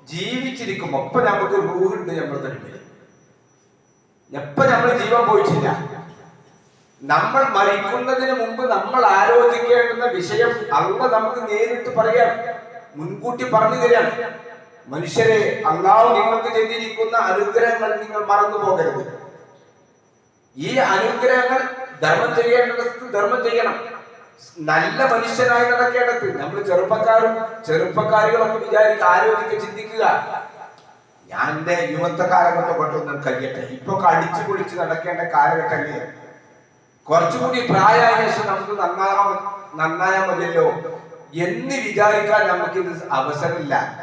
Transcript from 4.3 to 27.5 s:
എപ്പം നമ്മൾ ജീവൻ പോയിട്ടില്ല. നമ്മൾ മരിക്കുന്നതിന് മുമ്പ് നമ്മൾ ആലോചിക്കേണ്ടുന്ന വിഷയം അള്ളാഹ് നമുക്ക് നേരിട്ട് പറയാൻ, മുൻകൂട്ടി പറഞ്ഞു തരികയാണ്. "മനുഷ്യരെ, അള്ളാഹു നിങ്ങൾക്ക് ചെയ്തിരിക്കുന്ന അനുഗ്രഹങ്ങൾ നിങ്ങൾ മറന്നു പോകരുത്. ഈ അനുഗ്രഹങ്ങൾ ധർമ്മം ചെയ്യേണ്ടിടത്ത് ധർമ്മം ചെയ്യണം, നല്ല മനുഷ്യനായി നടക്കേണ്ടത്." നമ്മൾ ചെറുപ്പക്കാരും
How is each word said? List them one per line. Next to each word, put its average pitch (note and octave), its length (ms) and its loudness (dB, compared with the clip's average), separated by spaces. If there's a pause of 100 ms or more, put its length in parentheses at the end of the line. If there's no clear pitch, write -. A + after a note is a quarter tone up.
എപ്പം C4 300 2
നമ്മൾ A#3+ 260 4
ജീവൻ A#3 280 4
പോയിട്ടില്ല. - 420 4 (1300)
നമ്മൾ D#3+ 400 2
മരിക്കുന്നതിന് B3 880 0
മുമ്പ് A#3+ 380 -2
നമ്മൾ B3 360 2
ആലോചിക്കേണ്ടുന്ന A#3+ 1000 4
വിഷയം G#3+ 440 0
അള്ളാഹ് A#3 640 0
നമുക്ക് A3 380 -2
നേരിട്ട് A#3 460 -2
പറയാൻ, A3+ 640 0 (360)
മുൻകൂട്ടി G3+ 540 -6
പറഞ്ഞു A3 260 4
തരികയാണ്. - 580 2 (520)
"മനുഷ്യരെ, G#3 800 0
അള്ളാഹു G#3 480 4
നിങ്ങൾക്ക് A3+ 400 0
ചെയ്തിരിക്കുന്ന A3+ 600 -2
അനുഗ്രഹങ്ങൾ G#3+ 800 0
നിങ്ങൾ G#3 300 -8
മറന്നു G3+ 320 2
പോകരുത്. F#3 640 -2 (1400)
ഈ G#3 200 -4
അനുഗ്രഹങ്ങൾ B3 840 2 (440)
ധർമ്മം A#3 400 2
ചെയ്യേണ്ടിടത്ത് A#3+ 680 0
ധർമ്മം A#3 380 0
ചെയ്യണം, - 340 -2 (760)
നല്ല E3 440 0
മനുഷ്യനായി A#3+ 680 2
നടക്കേണ്ടത്." A#3+ 680 0
നമ്മൾ F#3+ 220 -6
ചെറുപ്പക്കാരും A3 760 2 (280)